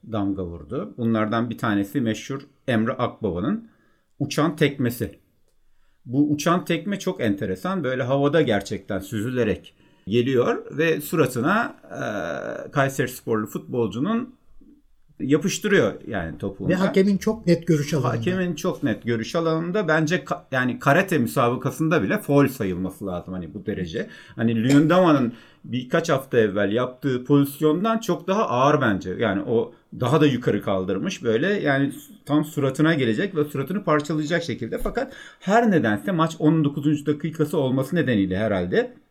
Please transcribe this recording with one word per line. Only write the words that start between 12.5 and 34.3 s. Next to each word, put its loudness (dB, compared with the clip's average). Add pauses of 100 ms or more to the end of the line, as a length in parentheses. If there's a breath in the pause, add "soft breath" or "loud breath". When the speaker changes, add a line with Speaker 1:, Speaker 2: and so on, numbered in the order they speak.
Speaker 1:
Kayserisporlu -2
futbolcunun -4 (840)
yapıştırıyor 2 (160)
yani -4
topu. -6
Speaker 2:
Ve 2
hakemin 4
çok -2
net 2
görüş 2
alanında. 0
Speaker 1:
Hakemin -2
çok -4
net -2
görüş -2
alanında 0
bence 2
ka-, -4 (120)
yani 0
karate 2
müsabakasında 0
bile 0
faul 4
sayılması -4
lazım -6
hani -10
bu -10
derece. -4 (300 loud breath)
Hani 2
Luyendama'nın 6 (320 loud breath)
birkaç -2
hafta 0
evvel 2
yaptığı -2
pozisyondan 2
çok -4
daha 0
ağır 4
bence. 0
Yani 0
o 0 (280 loud breath)
daha 4
da 6
yukarı 0
kaldırmış -2
böyle. 2
Yani 0 (340)
tam 2
suratına 2
gelecek 0
ve 2
suratını -6
parçalayacak 0